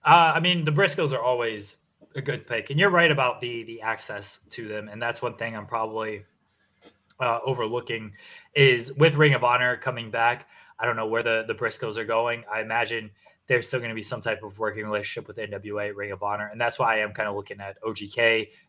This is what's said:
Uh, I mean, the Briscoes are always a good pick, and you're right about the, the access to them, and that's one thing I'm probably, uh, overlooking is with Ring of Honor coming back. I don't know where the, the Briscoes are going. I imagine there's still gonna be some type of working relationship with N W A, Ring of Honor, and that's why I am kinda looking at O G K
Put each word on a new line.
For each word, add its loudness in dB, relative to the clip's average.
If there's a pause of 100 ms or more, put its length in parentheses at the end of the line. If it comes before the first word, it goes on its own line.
Uh, 8
I 2
mean, 0
the 2
Briscoes 2
are -2
always -2 (360)
a -8
good -6
pick, -6
and -2
you're 6
right 6
about 2
the, -8
the -14
access -6 (100)
to -12
them, -8
and -10
that's -4
one -4
thing -6
I'm -8
probably, -6 (960)
uh, 2
overlooking -4 (420)
is 6
with 6
Ring 8
of 2
Honor 4
coming -6
back. 0 (280)
I -2
don't 2
know -2
where 0
the, 2
the -2
Briscoes -4
are -6
going. 0
I -2
imagine -2 (360)
there's 2
still -4
gonna -8
be -8
some -8
type -4
of -16
working -4
relationship -6
with -16
N -8
W -8
A, -4
Ring -8
of -10
Honor, -4
and -14
that's -2
why 2
I 2
am -2
kinda -4
looking -10
at -12
O -6
G -10
K 2 (160)